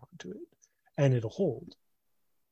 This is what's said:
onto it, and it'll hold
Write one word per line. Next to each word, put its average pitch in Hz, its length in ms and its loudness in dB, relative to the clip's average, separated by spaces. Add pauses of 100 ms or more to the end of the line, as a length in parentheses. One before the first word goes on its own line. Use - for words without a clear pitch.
(120)
onto 185 200 -14
it, 302 160 -12 (500)
and 139 160 6
it'll 113 180 0
hold 151 440 -2 (760)